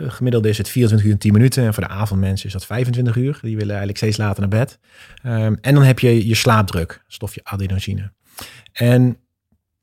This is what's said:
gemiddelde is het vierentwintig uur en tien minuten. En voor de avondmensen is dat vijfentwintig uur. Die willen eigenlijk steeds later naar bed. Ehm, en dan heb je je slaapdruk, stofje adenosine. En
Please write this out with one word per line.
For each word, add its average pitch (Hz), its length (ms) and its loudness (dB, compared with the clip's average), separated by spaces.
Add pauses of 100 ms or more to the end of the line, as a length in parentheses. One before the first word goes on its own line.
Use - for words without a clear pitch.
gemiddelde 120 420 0
is 104 80 0
het 98 120 -6
vierentwintig 110 380 4
uur 107 80 4
en 101 60 -2
tien 104 120 4
minuten. 123 320 4
En 107 80 0
voor 104 100 -4
de - 60 -6
avondmensen 98 580 -4
is 95 60 -8
dat 92 120 -10
vijfentwintig 123 500 -2
uur. 131 260 -2
Die 117 120 -8
willen 107 160 -4
eigenlijk 101 280 -6
steeds 110 200 -2
later 104 220 -2
naar 101 200 0
bed. 135 200 -4 (440)
Ehm, 110 380 -2
en 139 120 0
dan 143 100 6
heb 131 160 4
je 117 280 2
je 110 80 0
slaapdruk, 101 720 0
stofje - 360 -14
adenosine. 98 680 -6 (640)
En 123 440 2 (640)